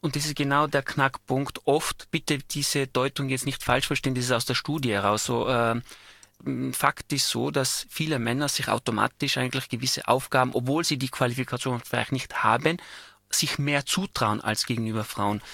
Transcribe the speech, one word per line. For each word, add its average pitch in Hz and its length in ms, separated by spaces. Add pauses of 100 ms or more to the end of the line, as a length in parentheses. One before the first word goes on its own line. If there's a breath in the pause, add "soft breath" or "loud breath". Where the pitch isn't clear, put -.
Und 147 160
das 147 100
ist 147 100
genau 143 300
der 143 160
Knackpunkt. - 800
Oft, - 460
bitte 156 280
diese 139 480
Deutung 135 420
jetzt 131 180
nicht - 160
falsch 127 240
verstehen, 135 280
das 123 100
ist 120 80
aus 120 140
der 127 80
Studie 139 380
heraus 101 320
so, 120 240
ähm, 117 340 (880 loud breath)
Fakt - 400
ist 139 160
so, 127 220
dass 143 400
viele 156 280
Männer 123 300
sich - 200
automatisch 113 680
eigentlich 127 320
gewisse 127 400
Aufgaben, 127 460
obwohl 135 300
sie 156 120
die 131 140
Qualifikation 123 760
vielleicht - 280
nicht - 300
haben, 131 360 (500 loud breath)
sich - 300
mehr 143 260
zutrauen 113 560
als - 260
gegenüber 110 380
Frauen. 101 380 (120)